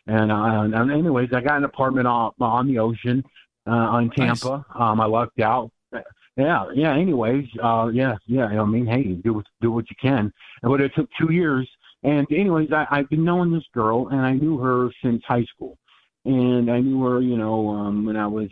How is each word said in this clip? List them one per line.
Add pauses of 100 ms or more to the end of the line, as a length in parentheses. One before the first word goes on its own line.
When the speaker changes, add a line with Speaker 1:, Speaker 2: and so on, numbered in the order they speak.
Speaker 1:
and,
uh,
and,
and
anyways,
I
got
an
apartment
on,
on
the
ocean, (420)
uh,
on
Speaker 2:
Nice.
Speaker 1:
Tampa. (140)
Um,
I
lucked
out. (640)
Yeah,
yeah.
Anyways, (160)
uh,
yeah, (100)
yeah. (160)
I
mean,
hey,
do
what, (160)
do
what
you
can. (320)
But
it
took (100)
two
years. (360)
And
anyways,
I,
I've
been
knowing
this
girl,
and
I
knew
her (120)
since
high
school. (480)
And
I
knew
her,
you
know,
um,
when
I
was